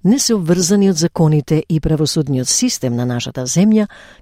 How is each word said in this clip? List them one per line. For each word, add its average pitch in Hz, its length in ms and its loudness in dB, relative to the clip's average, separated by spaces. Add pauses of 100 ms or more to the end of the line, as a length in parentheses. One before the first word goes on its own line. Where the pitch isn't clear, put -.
не 226 140 4
се 233 160 0
обврзани 185 560 2
од 170 60 -2
законите 156 720 0
и 156 120 0
правосудниот 143 680 -2
систем 135 480 -2
на 123 100 -2
нашата 127 400 -6
земја, 208 420 2 (340)